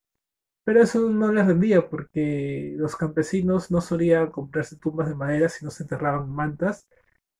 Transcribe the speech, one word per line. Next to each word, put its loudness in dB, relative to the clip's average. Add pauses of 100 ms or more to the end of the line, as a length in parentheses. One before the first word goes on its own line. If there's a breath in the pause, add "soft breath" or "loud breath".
(640)
pero 6
eso 2
no 2
les 4
rendía 4
porque -4
los -4
campesinos -2
no 2
solían 2
comprarse -8
tumbas -4
de -6
madera, 0
sino -12
se -12
enterraban -4
mantas, -4 (520)